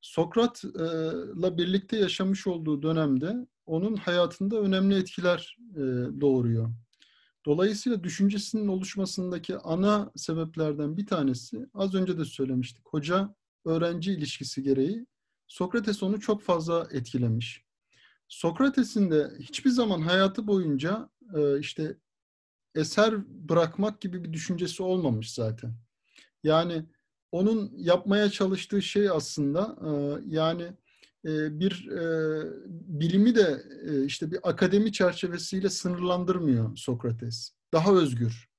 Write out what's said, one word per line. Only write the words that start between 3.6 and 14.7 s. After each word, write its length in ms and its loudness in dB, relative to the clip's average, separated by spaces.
onun 300 0
hayatında 640 0
önemli 380 4
etkiler, 580 -2
e, 60 -6
doğuruyor. 500 2
Dolayısıyla 580 0
düşüncesinin 640 0
oluşmasındaki 920 -4
ana 580 2
sebeplerden 800 -2
bir 100 -4
tanesi, 680 -2
az 200 -2
önce 240 0
de 60 -2
söylemiştik, 600 -4
hoca 480 -2
öğrenci 480 0
ilişkisi 500 -6
gereği 440 0